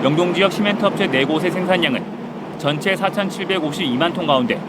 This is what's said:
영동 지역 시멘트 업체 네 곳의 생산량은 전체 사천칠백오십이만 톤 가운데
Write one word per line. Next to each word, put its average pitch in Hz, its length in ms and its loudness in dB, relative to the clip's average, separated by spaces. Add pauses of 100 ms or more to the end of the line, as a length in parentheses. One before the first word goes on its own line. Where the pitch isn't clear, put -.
영동 165 300 2
지역 185 200 4
시멘트 208 320 0
업체 190 220 2
네 135 180 2
곳의 156 260 0
생산량은 165 680 0 (400)
전체 151 380 0
사천칠백오십이만 180 1200 -2
톤 170 120 -4
가운데 123 440 2